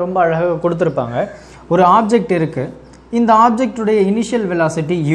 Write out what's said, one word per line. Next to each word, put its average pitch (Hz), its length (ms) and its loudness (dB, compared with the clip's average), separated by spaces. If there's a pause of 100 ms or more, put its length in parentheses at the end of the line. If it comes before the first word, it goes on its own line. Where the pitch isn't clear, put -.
ரொம்ப 185 200 -4
அழகாக 165 400 0
கொடுத்துருப்பாங்க. 160 520 -2 (580)
ஒரு 185 80 4 (140)
ஆப்ஜெக்ட் 220 420 0
இருக்கு, 143 260 -4 (540)
இந்த 233 120 2 (160)
ஆப்ஜெக்டுடைய 220 520 0 (120)
இனிஷியல் 220 420 -2
வெலாசிட்டி 165 460 -2 (160)